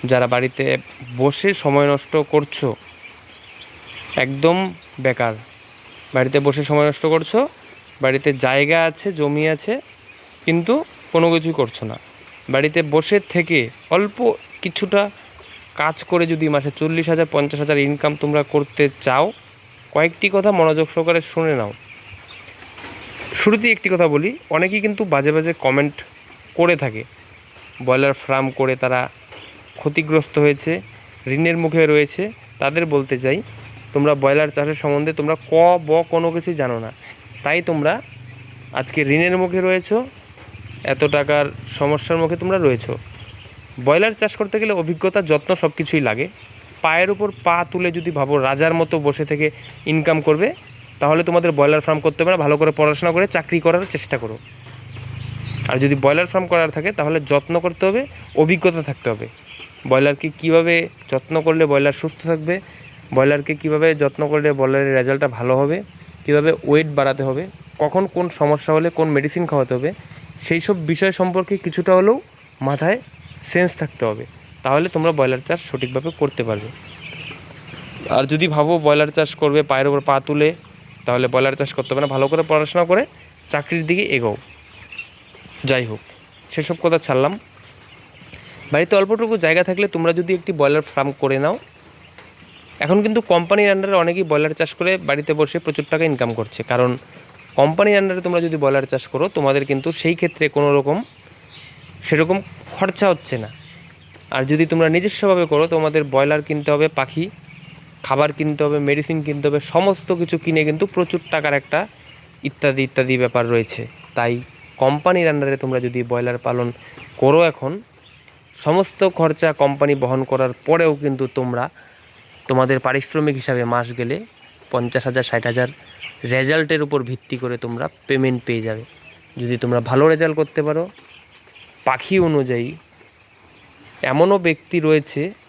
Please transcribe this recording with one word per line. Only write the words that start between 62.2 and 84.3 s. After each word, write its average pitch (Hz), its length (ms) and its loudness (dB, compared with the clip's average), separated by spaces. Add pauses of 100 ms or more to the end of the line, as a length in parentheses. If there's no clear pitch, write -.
থাকবে, 160 240 -2 (580)
ব্রয়লারকে 143 480 2
কীভাবে 156 340 2
যত্ন 143 260 -2 (100)
করলে 151 220 2
ব্রয়লারের 135 440 2
রেজাল্টটা 135 400 0
ভালো 123 240 0
হবে, 147 160 0 (460)
কীভাবে 147 280 4 (160)
ওয়েট 151 300 4
বাড়াতে 135 260 0
হবে, 135 200 -2 (360)
কখন 165 240 0 (120)
কোন 180 100 0 (140)
সমস্যা 151 340 2
হলে 160 240 2
কোন 160 120 2
মেডিসিন 147 400 0
খাওয়াতে 135 280 0
হবে, 139 120 -2 (560)
সেই 165 220 0
সব 202 80 2 (160)
বিষয় 185 280 0
সম্পর্কে 185 380 0
কিছুটা 185 400 -2
হলেও 208 200 4 (440)
মাথায় 143 360 0 (540)
সেন্স 180 200 2 (100)
থাকতে - 280 -6
হবে। 107 140 -8 (400)
তাহলে 147 320 2
তোমরা 165 220 2
ব্রয়লার 131 300 0
চাষ 170 120 -2 (100)
সঠিকভাবে 131 400 -6 (120)
করতে 139 220 -2
পারবে। 110 260 -4 (1400)
আর 135 220 2
যদি 156 160 0
ভাবো 151 320 2
ব্রয়লার 147 380 2
চাষ 156 120 2 (120)
করবে 147 180 4 (100)
পায়ের 135 200 2
ওপর 143 200 0
পা 139 60 4 (120)
তুলে, 151 220 2 (560)
তাহলে 123 220 0
ব্রয়লার 131 320 0
চাষ 135 140 -4
করতে - 180 -6
হবে 135 140 0
না। 143 100 -2
ভালো 135 160 2
করে 160 200 2
পড়াশোনা 156 340 0
করে 185 180 2 (480)
চাকরির 160 380 -2
দিকে 185 140 2 (140)
এগোও। 113 200 0 (1300)